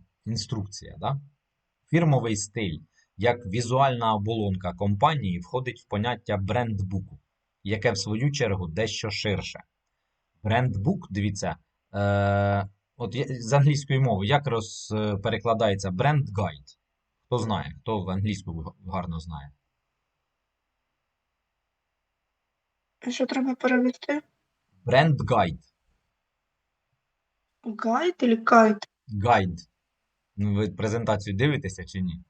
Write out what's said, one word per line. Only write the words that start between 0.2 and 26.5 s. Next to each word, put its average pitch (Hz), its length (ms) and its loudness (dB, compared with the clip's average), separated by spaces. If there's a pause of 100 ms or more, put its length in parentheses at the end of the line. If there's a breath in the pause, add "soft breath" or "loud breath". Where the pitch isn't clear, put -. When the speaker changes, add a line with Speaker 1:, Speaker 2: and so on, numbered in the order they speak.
Speaker 1:
інструкція, - 720 -8
да? 127 220 -4 (680)
Фірмовий 135 460 4
стиль 95 420 -6 (400)
як 120 280 0
візуальна 117 680 2
оболонка 101 600 -2
компанії 101 640 0
входить 123 420 -6
в - 80 -20
поняття 107 480 -2
брендбуку, 98 840 -4 (440)
яке 110 300 0
в - 60 -4
свою 117 340 -2
чергу 101 340 -2
дещо 107 440 -4
ширше. 101 500 -4 (840)
Брендбук, 113 680 0
дивіться, 101 460 -2 (380)
е, 101 760 2 (280)
от 117 180 -8
я, 135 140 -2
з 120 240 -4
англійської 139 480 4
мови, 107 260 2
як 143 200 2
роз-, - 480 -4
е, 104 220 0
перекладається 107 720 0
бренд-гайд? 101 880 -2 (480)
Хто 123 120 0
знає, 98 420 -4
хто 107 220 -4
в 90 80 -6
англійську 95 500 -4
г-, 92 320 -12
гарно 87 280 -6
знає? 76 320 -12 (3500)
Speaker 2:
А 247 100 -6
що 254 160 0
треба 262 280 0
перевести? 254 680 0 (640)
Speaker 1:
Бренд-гайд. 117 760 2 (2250)